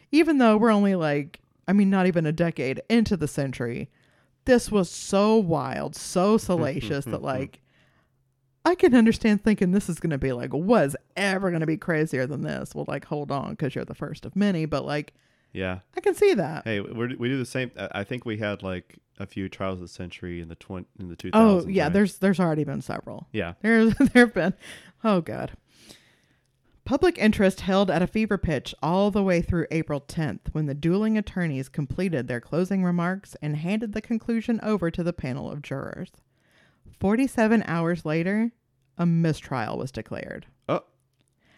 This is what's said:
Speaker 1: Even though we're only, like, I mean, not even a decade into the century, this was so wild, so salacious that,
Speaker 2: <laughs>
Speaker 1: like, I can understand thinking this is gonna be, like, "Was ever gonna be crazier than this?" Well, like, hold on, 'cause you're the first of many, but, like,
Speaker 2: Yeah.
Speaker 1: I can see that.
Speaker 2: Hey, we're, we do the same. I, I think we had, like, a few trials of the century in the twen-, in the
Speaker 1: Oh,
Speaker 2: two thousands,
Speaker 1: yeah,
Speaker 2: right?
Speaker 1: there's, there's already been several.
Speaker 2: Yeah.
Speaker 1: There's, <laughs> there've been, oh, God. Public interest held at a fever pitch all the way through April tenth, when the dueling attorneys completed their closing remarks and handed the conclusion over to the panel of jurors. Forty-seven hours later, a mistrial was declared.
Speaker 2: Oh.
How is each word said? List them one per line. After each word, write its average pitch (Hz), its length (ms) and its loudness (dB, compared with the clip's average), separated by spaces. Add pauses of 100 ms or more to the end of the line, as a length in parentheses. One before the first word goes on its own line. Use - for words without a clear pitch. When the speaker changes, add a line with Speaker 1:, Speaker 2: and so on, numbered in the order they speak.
(120)
Speaker 1:
Even 302 280 4
though 220 180 8
we're 226 140 4
only, 202 240 4
like, 147 440 -2 (280)
I 180 60 2
mean, 202 180 6
not 185 160 4
even 170 180 2
a 151 60 0
decade 156 580 -2
into 226 260 4
the 151 120 -2
century, 127 640 -4 (540)
this 240 260 4
was 196 180 2
so 208 460 2
wild, 143 600 0
so 208 440 2
salacious 143 680 -2
that, 117 160 -6
Speaker 2:
<laughs> - 0 -
Speaker 1:
like, 135 400 -6 (1040)
I 339 80 6
can 330 220 6
understand 220 480 4
thinking 202 280 2
this 202 160 2
is 165 120 -6
gonna 160 180 -2
be, 135 160 -2
like, 127 180 -8
"Was 170 440 4 (200)
ever 190 360 0
gonna 160 160 -2
be 160 100 0
crazier 156 480 -2
than 139 160 -6
this?" 139 320 -8
Well, 147 140 -8
like, 143 180 -8
hold 147 260 -6
on, - 240 -6
'cause 135 200 -4
you're - 100 -6
the - 80 -12
first - 320 -12
of - 100 -10
many, 190 300 2
but, 147 180 -4
like, 143 300 -6 (400)
Speaker 2:
Yeah. 92 260 -6 (160)
Speaker 1:
I 359 60 -6
can 403 140 0
see 403 180 4
that. 160 300 -2
Speaker 2:
Hey, 110 160 -2
we're, 120 380 -6
we 120 120 -2
do 135 80 0
the 123 80 -2
same. 127 320 -6
I, 95 120 -8 (120)
I - 20 -4
think 123 220 -8
we 110 120 -4
had, 104 260 -4
like, 92 340 -8 (240)
a 98 40 -8
few 95 240 -6
trials 95 300 -6
of - 20 -12
the 85 80 -12
century 87 500 -10
in 82 80 -10
the 82 80 -14
twen-, 95 300 -12 (140)
in 92 100 -10
the 85 40 -12
Speaker 1:
Oh, - 20 -14
Speaker 2:
two 180 160 -8
thousands, 196 440 2
Speaker 1:
yeah, 175 100 2
Speaker 2:
right? 170 80 -2
Speaker 1:
there's, 196 260 0
there's 190 200 0
already 156 240 0
been 139 180 -6
several. - 520 -10
Speaker 2:
Yeah. 87 280 -6
Speaker 1:
There's, 226 340 4
<laughs> - 180 4
there've 240 200 8
been, 180 200 0 (500)
oh, 202 180 2
God. - 300 -8 (1300)
Public 339 320 2
interest 208 440 4
held 190 300 2
at 165 100 2
a 175 60 0
fever 220 300 -2
pitch - 440 -4
all 190 300 2
the 202 120 2
way 180 180 4
through 170 300 0
April 156 280 -2
tenth, - 540 -6
when 156 140 -2
the 135 60 -4
dueling 196 440 0
attorneys 165 500 -4
completed 156 600 -4
their 120 120 -4
closing 185 440 -2
remarks 175 580 -2
and 151 160 -4
handed 208 360 -4
the 220 80 -6
conclusion 226 640 -4
over 202 280 0
to 175 120 -6
the 170 100 -2
panel 135 380 -6
of 143 100 -10
jurors. - 500 -10 (880)
Forty-seven 226 680 2
hours 165 380 -2
later, 190 460 0 (460)
a 175 80 0
mistrial 165 720 0
was - 140 -6
declared. - 540 -10 (240)
Speaker 2:
Oh. 160 140 0 (760)